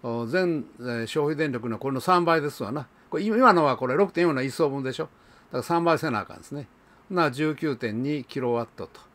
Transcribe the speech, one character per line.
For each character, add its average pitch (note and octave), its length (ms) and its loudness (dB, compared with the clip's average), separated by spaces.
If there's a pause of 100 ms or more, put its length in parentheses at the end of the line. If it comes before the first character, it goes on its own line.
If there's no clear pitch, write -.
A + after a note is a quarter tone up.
お、 A#2 220 -4
全、 E3 400 0 (160)
え - 20 -12
ー、 A#2+ 240 -4
消 D3 200 0
費 D3+ 100 0
電 D3 160 -2
力 A#2+ 160 -4
の A2 100 -4
こ C3+ 120 -4
れ C3+ 40 -2
の C3 60 -2
三 F3 240 4
倍 E3 160 4
で D3 80 -4
す C3 140 -8
わ G#2+ 100 -4
な。 C#3+ 140 -6 (240)
こ E3 80 -4
れ、 G3 60 -2
今 A3+ 280 6
の E3+ 140 6
は B2+ 100 2
こ C3 120 -4
れ C3 80 2
六 G3 160 4
点 F3 120 2
四 D#3+ 100 2
の C3 80 0
一 C3+ 120 -4
層 D3 160 2
分 C#3 120 -6
で C3 120 -4
し - 60 -8
ょ。 D#3+ 40 -4
だ - 40 -10
か - 500 -16
ら A#2+ 40 -4
三 E3+ 220 0
倍 E3 140 4
せ D#3 120 -4
な G#2+ 100 -2
あ F#2 40 -8
か - 100 -16
ん - 40 -18
で - 60 -20
す - 80 -16
ね。 C#3+ 160 -10 (440)
な、 E3 180 2
十 D3+ 240 -2
九 C#3+ 220 -4
点 A2+ 260 -4
二 C#3+ 220 -4
キ - 160 -8
ロ B2 140 -2
ワ A#2 100 -2
ッ - 100 -12
ト E2+ 120 -10
と - 140 -20 (140)